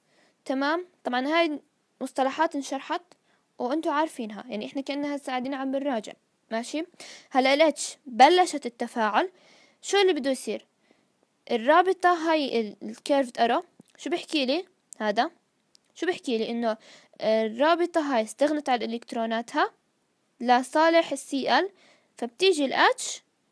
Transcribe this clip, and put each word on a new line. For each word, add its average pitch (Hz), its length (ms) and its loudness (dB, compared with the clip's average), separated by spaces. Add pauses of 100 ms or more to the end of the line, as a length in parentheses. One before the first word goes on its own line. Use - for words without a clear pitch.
(440)
تمام؟ 285 420 -2 (180)
طبعًا 254 220 -2
هاي 311 340 0 (400)
مصطلحات 269 540 -2
انشرحت 285 480 -6 (560)
وانتوا 302 340 -2
عارفينها، 269 560 -4
يعني 214 180 -6
احنا 269 160 -8
كأننا 285 340 -4
هسه 285 100 -12
قاعدين 262 280 -6
عم 262 180 -4
بنراجع. 269 400 -4 (380)
ماشي؟ 247 340 -6 (460)
هلا 262 240 4
ال 302 200 4
H - 60 -12 (260)
بلشت 294 600 6
التفاعل، 233 640 -2 (520)
شو - 140 -2
اللي 381 160 4
بده 277 180 -2
يصير؟ 240 360 -6 (840)
الرابطة 339 800 2
هاي 285 300 0
ال، 214 220 -8
ال 214 140 -10
curved 277 440 0
arrow، 240 240 2 (320)
شو - 140 -10
بحكي 302 360 -2
لي؟ 320 180 -2 (340)
هذا. 214 320 -2 (640)
شو 330 120 -8
بحكي 269 320 -2
لي؟ 220 120 -4
إنه 233 260 -2 (440)
الرابطة 277 800 2
هاي 277 220 0
استغنت 294 460 -2
عن 247 140 0
إلكتروناتها 233 880 -4 (720)
لصالح 311 720 4
ال 277 60 -4
سي 262 400 0
ال، 370 120 0 (480)
فبتيجي 294 460 0
ال 247 80 0
H - 480 2 (320)